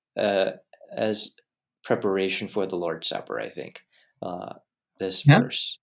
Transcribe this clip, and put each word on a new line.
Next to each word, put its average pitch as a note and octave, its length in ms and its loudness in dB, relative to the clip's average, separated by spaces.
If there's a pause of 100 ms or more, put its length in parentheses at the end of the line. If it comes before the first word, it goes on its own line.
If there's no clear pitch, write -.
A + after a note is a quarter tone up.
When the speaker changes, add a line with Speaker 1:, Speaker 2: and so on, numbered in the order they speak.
(180)
Speaker 1:
uh, G2 320 2 (420)
as A2 440 -2 (480)
preparation G2 640 0
for G2 180 -2
the F#2 100 -6
Lord's E2 300 -4
Supper, - 320 -4
I A1 120 -6
think, - 320 -14 (380)
uh, F2+ 340 -8 (440)
this F#2+ 260 -2
Speaker 2:
Yeah. C#3 180 10
Speaker 1:
verse. - 400 -6